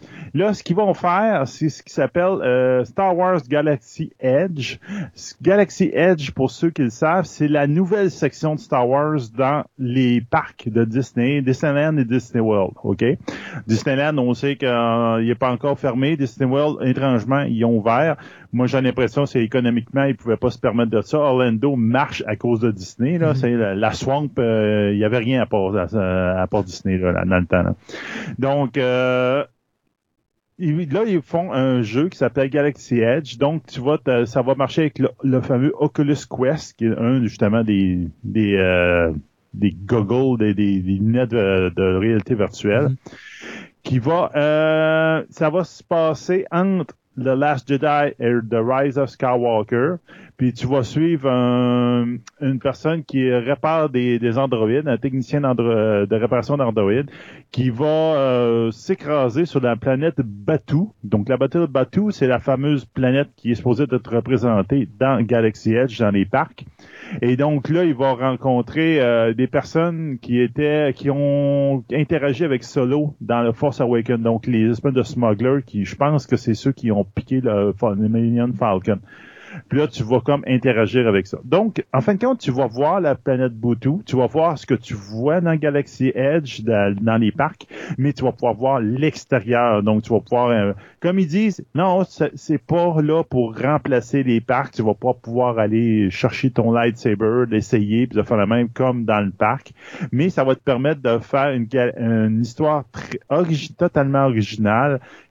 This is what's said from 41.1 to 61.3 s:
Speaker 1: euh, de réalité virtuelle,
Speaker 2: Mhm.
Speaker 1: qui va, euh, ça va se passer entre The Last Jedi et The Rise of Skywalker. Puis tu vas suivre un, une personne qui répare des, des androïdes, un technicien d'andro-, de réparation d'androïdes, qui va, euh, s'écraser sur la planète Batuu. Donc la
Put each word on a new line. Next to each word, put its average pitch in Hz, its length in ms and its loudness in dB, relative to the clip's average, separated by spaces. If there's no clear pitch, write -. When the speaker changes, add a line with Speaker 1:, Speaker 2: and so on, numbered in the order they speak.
Speaker 1:
euh, 98 440 2
de 95 200 2
réalité 110 380 0
virtuelle, 104 540 0
Speaker 2:
Mhm. 131 80 -2
Speaker 1:
qui 131 160 -2
va, 165 380 0
euh, 156 920 2
ça 156 200 -2
va 175 140 0
se - 180 -16
passer 170 680 0
entre 185 440 0
The 127 200 0
Last 139 320 0
Jedi 147 520 0
et 120 120 2
The 117 120 -2
Rise 131 380 0
of 135 120 -2
Skywalker. 123 840 0
Puis 123 160 0
tu 123 160 -6
vas 131 160 0
suivre 151 440 0
un, 123 920 0
une 135 200 -2
personne 156 420 -2
qui 131 260 -2
répare 143 640 0
des, 123 300 0
des 117 180 0
androïdes, 127 480 0
un 120 100 0
technicien 135 440 -4
d'andro-, 113 640 2
de 113 80 -2
réparation 117 420 0
d'androïdes, 113 540 0
qui 127 200 0
va, 151 440 0
euh, 120 560 2
s'écraser 147 760 -2
sur 139 140 0
la 120 140 0
planète 135 500 -2
Batuu. 143 680 -2
Donc 107 260 -2
la 127 100 0